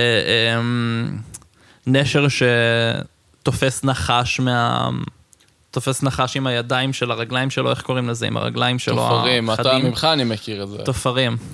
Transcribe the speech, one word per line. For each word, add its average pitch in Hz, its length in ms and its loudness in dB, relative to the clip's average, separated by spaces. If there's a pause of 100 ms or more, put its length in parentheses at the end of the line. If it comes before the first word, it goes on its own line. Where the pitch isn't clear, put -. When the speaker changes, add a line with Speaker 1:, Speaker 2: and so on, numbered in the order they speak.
(580)
Speaker 1:
אמ, 117 600 -2 (680)
נשר 139 420 4
שתופס 117 1600 0
נחש 123 560 0
מה-, 120 500 0 (800)
תופס 131 320 -4
נחש 131 340 0
עם 135 100 -2
הידיים 127 460 0
של 123 180 -2
הרגליים 123 400 -2
שלו, 127 200 0
איך 123 120 -2
קוראים 127 260 -2
לזה? 113 180 -4
עם 110 100 -2
הרגליים 120 420 0
שלו, 117 300 0
Speaker 2:
תופרים, 117 420 2
אתה, 113 120 0
Speaker 1:
החדים? 131 240 2
Speaker 2:
ממך 123 180 -2
אני 156 200 2
מכיר 107 380 -4
את 98 60 -8
זה. 104 100 -10
Speaker 1:
תופרים. 123 580 0 (180)